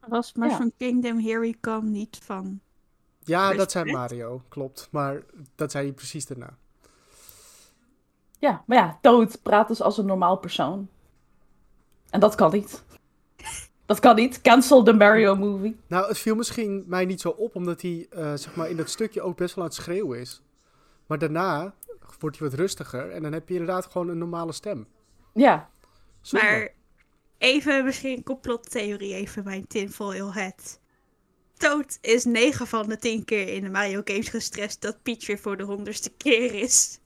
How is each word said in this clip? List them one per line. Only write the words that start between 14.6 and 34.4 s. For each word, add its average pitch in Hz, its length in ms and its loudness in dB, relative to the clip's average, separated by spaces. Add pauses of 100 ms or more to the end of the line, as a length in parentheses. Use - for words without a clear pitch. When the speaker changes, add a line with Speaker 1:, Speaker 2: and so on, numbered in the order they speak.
Speaker 2:
de 220 100 8
Mario 208 420 8
movie. 202 520 -2
Speaker 3:
Nou, 185 200 0
het 220 100 -4
viel 220 180 0
misschien 208 520 -4
mij 185 180 -2
niet 185 160 -6
zo 175 80 -4
op, 208 260 -6
omdat 175 260 -6
hij, 170 280 -8
eh, 151 260 -8
zeg 143 200 -12
maar, 165 140 -6
in 175 80 -6
dat 156 120 -6
stukje 214 320 -6
ook 180 160 -8
best 180 180 -4
wel 185 80 -6
aan 160 60 -6
het - 100 -12
schreeuwen 170 400 -6
is. 127 220 -16 (640)
Maar 156 120 -6
daarna 165 560 -4 (460)
wordt 151 200 -8
hij 151 100 -6
wat 131 100 -8
rustiger 170 520 -6
en 165 100 -10
dan 151 120 -8
heb 160 140 -10
je 185 60 -6
inderdaad 180 320 -4
gewoon 180 240 -6
een 170 80 -6
normale 170 340 -8
stem. 151 360 -10 (460)
Speaker 2:
Ja. 214 360 6 (520)
Speaker 3:
Zonde. 220 240 0
Speaker 1:
Maar 214 240 0 (680)
even 269 480 2
misschien 262 320 -4
een 240 60 -14
complottheorie, 208 880 -6
even 202 300 -10
mijn 190 240 -10
tinfoil 196 680 -8
hat. 190 460 -10 (800)
Toad 294 440 -2
is 240 240 2
negen 240 420 2
van 220 220 -4
de 220 80 -6
tien 220 280 -4
keer 202 220 -2
in 196 160 -8
de 190 60 -8
Mario 196 340 -2
games 208 260 -6
gestrest 208 520 -8